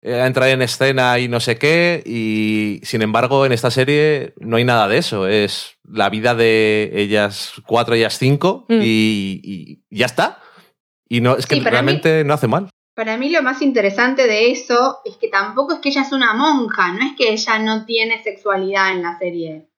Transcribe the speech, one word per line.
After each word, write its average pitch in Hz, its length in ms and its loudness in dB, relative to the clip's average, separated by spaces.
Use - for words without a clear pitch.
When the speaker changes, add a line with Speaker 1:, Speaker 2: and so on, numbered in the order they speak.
Speaker 1:
eh, 123 180 -4
a 127 60 2
entrar 131 240 2
en 131 120 2
escena 127 560 2
y 123 80 -2
no 120 140 -2
sé 120 180 -2
qué, 165 480 0
y 107 760 -2
sin 113 180 -2
embargo 123 420 2
en 131 80 2
esta 120 200 0
serie 143 680 0
no 113 180 -2
hay 120 80 4
nada 117 240 4
de 113 100 2
eso, 104 300 -2
es 104 460 -2
la 101 260 -2
vida 110 240 0
de 110 600 2
ellas 101 580 -2
cuatro, 117 280 0
ellas 113 240 0
cinco, 143 500 0
Speaker 2:
Mm. 226 140 2
Speaker 1:
y, 110 640 0
y 92 520 -16
ya 120 100 0
está. - 340 -2
Y 117 120 0
no, 123 160 2
es 123 100 -4
que 147 100 0
Speaker 3:
Sí, - 40 0
para 123 220 0
mí - 60 0
Speaker 1:
realmente 156 360 2
no 143 100 0
hace 131 140 -2
mal. 185 200 0
Speaker 3:
Para 220 220 -4
mí 269 140 -4
lo 330 120 2
más 269 200 -2
interesante 247 640 2
de 220 240 4
eso 254 540 0
es 202 140 -12
que 220 100 -2
tampoco 214 460 0
es 285 60 -8
que 285 100 0
ella 277 120 -2
es 269 100 -4
una 247 220 2
monja, 240 580 0
no 220 140 -2
es 285 100 -6
que 233 160 2
ella 220 260 -2
no 220 260 -2
tiene 226 380 -2
sexualidad 190 680 -2
en 180 100 -4
la 170 160 -8
serie 165 500 -8